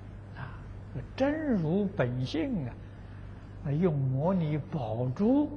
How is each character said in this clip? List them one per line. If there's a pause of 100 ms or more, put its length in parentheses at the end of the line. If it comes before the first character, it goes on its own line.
(360)
啊， (640)
真
如
本
性
啊， (920)
那
用
摩
尼
宝
珠